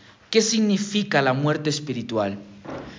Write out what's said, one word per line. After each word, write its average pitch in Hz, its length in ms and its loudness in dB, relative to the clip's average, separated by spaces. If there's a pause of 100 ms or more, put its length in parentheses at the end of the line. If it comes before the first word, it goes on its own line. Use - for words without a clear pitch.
(300)
¿Qué 220 120 4
significa 208 800 2
la 131 120 4
muerte 147 380 0
espiritual? 110 680 -2 (600)